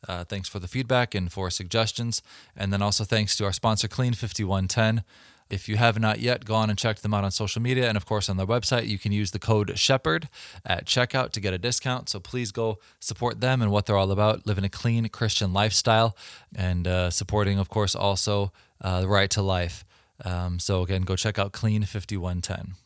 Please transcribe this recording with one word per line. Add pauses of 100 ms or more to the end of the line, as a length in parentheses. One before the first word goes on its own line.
uh,
thanks
for
the
feedback
and
for
suggestions. (340)
And
then
also
thanks
to
our
sponsor,
Clean
fifty-one
ten. (480)
If
you
have
not
yet
gone
and
checked
them
out
on
social
media
and,
of
course,
on
their
website,
you
can
use
the
code
shepherd (340)
at
checkout
to
get
a
discount.
So
please
go (220)
support
them
and
what
they're
all
about,
living
a
clean
Christian
lifestyle (380)
and,
uh,
supporting,
of
course,
also, (280)
uh,
the
right
to
life. (400)
Um,
so
again,
go
check
out
Clean
fifty-one
ten. (140)